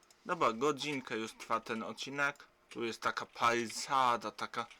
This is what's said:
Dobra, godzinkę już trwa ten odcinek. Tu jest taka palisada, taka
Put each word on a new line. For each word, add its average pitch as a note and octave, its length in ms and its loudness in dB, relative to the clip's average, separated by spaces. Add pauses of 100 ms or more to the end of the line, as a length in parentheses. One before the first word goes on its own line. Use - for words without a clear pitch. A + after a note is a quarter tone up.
(260)
Dobra, D#3+ 260 4
godzinkę C3+ 640 -2
już A2 160 -4
trwa - 280 -2
ten A2+ 220 -6
odcinek. C#3 600 -4 (260)
Tu A#2+ 140 -6
jest A2 180 -4
taka - 240 -2
palisada, A#2+ 1040 2
taka A2+ 360 -6 (140)